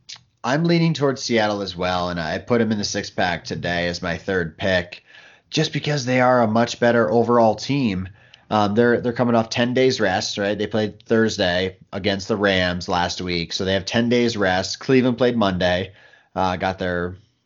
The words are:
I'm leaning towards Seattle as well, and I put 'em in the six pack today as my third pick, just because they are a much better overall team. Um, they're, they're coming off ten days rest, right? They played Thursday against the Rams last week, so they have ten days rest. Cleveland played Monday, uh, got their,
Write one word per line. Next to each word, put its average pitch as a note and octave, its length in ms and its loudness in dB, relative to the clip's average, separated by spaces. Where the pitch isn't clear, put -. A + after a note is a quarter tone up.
I'm C#3+ 200 0
leaning E3 300 2
towards C3+ 280 -2
Seattle G#2+ 400 0
as F2+ 140 -8
well, F2+ 340 -2
and F2 100 -4
I E2 180 -4
put A#2 240 0
'em A2 100 2
in G#2+ 60 0
the G2+ 60 -6
six - 260 -6
pack F2+ 340 -2
today F2 440 -4
as F2 140 -6
my E2+ 160 -4
third F2 400 -4
pick, F#2 460 -2
just D#3 240 -2
because D3 320 -4
they B2+ 160 2
are B2 200 4
a A2+ 60 4
much A#2 320 0
better A#2 320 4
overall A#2 440 4
team. G#2+ 520 -2
Um, G#2 260 2
they're, A#2 260 4
they're A#2+ 100 -2
coming A#2+ 240 0
off A2+ 140 2
ten A#2+ 240 0
days B2+ 260 2
rest, G2+ 380 0
right? G2+ 200 -2
They G#2 100 -4
played G#2+ 360 -4
Thursday F#2+ 720 0
against G2 380 -4
the A2 80 0
Rams F#2 500 0
last F2 320 -2
week, F2 320 -4
so G2 140 -6
they F#2+ 80 0
have F#2+ 100 0
ten A#2 240 -2
days A#2 300 2
rest. F#2+ 420 0
Cleveland B2+ 380 2
played B2 180 2
Monday, F#2 560 0
uh, F#2 220 -2
got F#2 240 -4
their, F2+ 380 -4